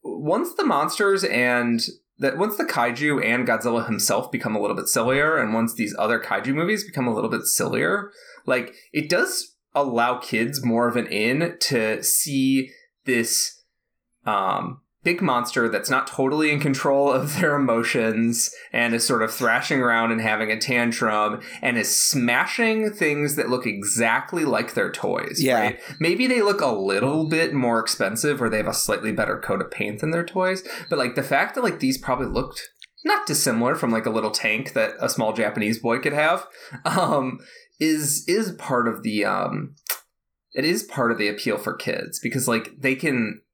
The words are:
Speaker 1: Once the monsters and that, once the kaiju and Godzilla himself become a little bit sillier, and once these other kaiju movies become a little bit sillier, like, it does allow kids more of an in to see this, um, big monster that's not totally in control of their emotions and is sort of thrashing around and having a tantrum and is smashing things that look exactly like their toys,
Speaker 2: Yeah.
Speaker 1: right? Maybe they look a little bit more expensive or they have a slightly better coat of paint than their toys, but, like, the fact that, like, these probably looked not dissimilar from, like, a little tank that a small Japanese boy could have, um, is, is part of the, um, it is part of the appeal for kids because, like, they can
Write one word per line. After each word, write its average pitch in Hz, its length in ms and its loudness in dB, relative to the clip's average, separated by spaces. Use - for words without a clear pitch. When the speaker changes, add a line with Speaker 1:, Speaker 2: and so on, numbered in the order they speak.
Speaker 1:
Once 165 520 -2
the 392 100 -2
monsters 190 580 2
and 120 580 2
that, 135 180 0
once 214 200 0
the 339 80 0
kaiju 131 580 0
and 117 240 2
Godzilla 117 380 0
himself 104 460 0
become 110 240 -2
a 104 60 0
little 101 140 0
bit 92 120 -4
sillier, 139 500 2
and 110 160 0
once 113 200 2
these 104 240 -2
other 107 220 2
kaiju 107 340 -2
movies 180 300 0
become 127 240 -2
a 113 60 0
little 107 160 0
bit 113 140 -2
sillier, 180 680 0
like, 127 280 0
it 151 180 -4
does - 460 0
allow 123 440 2
kids 123 440 -2
more 120 240 4
of 117 80 0
an 117 120 0
in 135 520 0
to 113 440 0
see 135 680 0
this, - 580 0
um, 95 560 -2
big 175 180 0
monster 120 460 2
that's 107 220 -2
not 131 180 0
totally 151 420 0
in 147 120 2
control 139 500 2
of 135 300 0
their 151 140 2
emotions 117 920 2
and 120 220 2
is 117 120 0
sort 117 160 2
of 110 120 0
thrashing 123 480 2
around 117 320 2
and 113 80 0
having 110 280 0
a 110 80 0
tantrum 110 840 0
and 120 160 0
is - 220 0
smashing 208 920 2
things 147 460 0
that 147 140 -2
look 123 160 0
exactly 113 800 0
like 113 300 0
their 98 140 0
toys, - 520 -4
Speaker 2:
Yeah. 127 180 4
Speaker 1:
right? 107 200 0
Maybe 180 280 2
they 247 140 2
look 202 200 2
a 147 100 2
little 110 560 0
bit 160 260 2
more 120 260 2
expensive 113 640 -2
or 113 80 2
they 110 80 0
have 107 100 0
a 110 60 -2
slightly 107 380 -2
better 104 260 -2
coat 98 240 -2
of 90 100 -6
paint 104 280 -6
than 156 120 -2
their 170 140 -2
toys, 185 380 -2
but, 160 80 0
like, 123 180 -2
the 135 80 0
fact 143 320 0
that, 254 100 -2
like, 185 140 0
these 131 180 0
probably 127 300 -2
looked - 340 -4
not 415 240 0
dissimilar 120 480 2
from, 123 160 0
like, 113 140 0
a 120 60 0
little 110 200 0
tank 110 400 -2
that 107 300 0
a 117 80 0
small 110 240 0
Japanese 107 460 0
boy 117 200 -2
could - 140 -2
have, 156 340 0
um, 151 540 0
is, 151 480 0
is 190 280 0
part 120 340 0
of 110 160 -4
the, 107 220 0
um, 98 500 -4
it 131 100 -2
is 156 200 0
part 117 280 0
of 113 60 0
the 104 100 0
appeal 104 300 -2
for - 180 -6
kids - 480 -6
because, 120 240 -2
like, 113 320 -2
they 131 160 0
can 123 460 -2